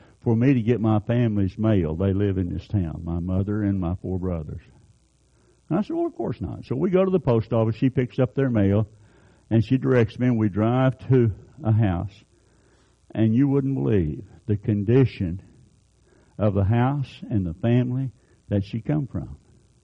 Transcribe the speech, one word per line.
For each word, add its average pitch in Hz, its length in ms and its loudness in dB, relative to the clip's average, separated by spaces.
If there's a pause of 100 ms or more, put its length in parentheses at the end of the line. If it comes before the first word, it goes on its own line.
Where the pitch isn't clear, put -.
(220)
for 117 140 2
me 123 200 4
to 120 60 0
get 107 200 0
my 107 180 2
family's 107 580 0
mail? 98 380 2
They 98 160 0
live 98 260 0
in 87 160 -2
this 90 140 -8
town, 85 380 -4
my 85 140 -4
mother 98 440 -2
and 98 160 0
my 87 220 -4
four 92 180 -6
brothers." 85 400 -6 (1120)
And 165 100 0
I - 40 0
said, 330 120 -6
"Well, 339 100 -2
of 330 100 -8
course - 260 -8
not." - 240 -10
So 117 100 -6
we 165 140 -2
go 180 160 2
to 185 60 0
the 185 60 2
post 117 360 0
office. 113 240 0
She 135 120 2
picks 127 300 -2
up 127 160 0
their 135 140 0
mail, 104 360 2 (640)
and 113 140 4
she 131 140 2
directs 127 420 2
me, 123 80 0
and 123 100 2
we 107 120 2
drive 120 480 0 (100)
to 123 240 6 (320)
a 120 80 2
house. 98 520 0 (880)
And 110 220 2
you 135 140 2
wouldn't 135 280 0
believe 104 500 -2 (220)
the 104 100 0
condition 104 840 0 (960)
of 104 180 0
the 98 100 2
house 127 440 0 (200)
and 98 160 0
the 82 80 -6
family 123 580 0 (380)
that 101 160 0
she 113 160 -8
come 147 260 -2
from. 69 300 -10 (460)